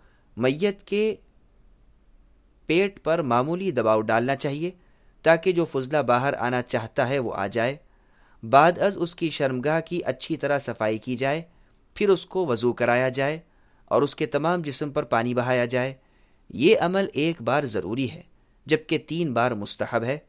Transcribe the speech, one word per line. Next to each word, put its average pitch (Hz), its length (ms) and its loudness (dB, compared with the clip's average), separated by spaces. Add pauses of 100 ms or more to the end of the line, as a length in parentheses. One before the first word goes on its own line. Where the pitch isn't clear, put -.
(360)
میت 151 460 0
کے 214 320 -2 (1500)
پیٹ 196 360 0
پر 165 200 0
معمولی 151 480 0
دباؤ 110 300 4
ڈالنا 117 360 0
چاہیے 151 340 -6 (520)
تاکہ 170 300 4
جو 170 120 2
فضلہ 135 340 -2
باہر 123 360 2
آنا 123 280 -2
چاہتا 117 460 -2
ہے 139 100 -2
وہ 110 160 -4
آ 98 120 -4
جائے۔ 117 300 -2 (760)
بعد 156 280 8
از 196 200 0
اس 170 160 -4
کی 165 160 -4
شرمگاہ 139 500 0
کی 165 240 -6
اچھی - 320 -4
طرح 143 220 -2
صفائی 110 400 -2
کی 123 180 -6
جائے، 135 260 -2 (520)
پھر 208 140 0
اس 180 180 2
کو 185 200 -2
وضو 120 260 2
کرایا 120 360 2
جائے 139 300 -2 (460)
اور 120 180 2
اس 143 120 -2
کے 156 120 -4
تمام 160 360 0
جسم 147 280 -6
پر 147 120 -4
پانی 120 320 0
بہایا 123 300 0
جائے۔ 127 300 -2 (600)
یہ 175 260 4
عمل 185 320 0
ایک 156 300 -2
بار 131 220 0
ضروری 110 460 -4
ہے، 82 120 -18 (440)
جبکہ 156 320 0
تین 156 340 -4
بار 117 180 2
مستحب 107 540 -4
ہے۔ 135 140 -4 (100)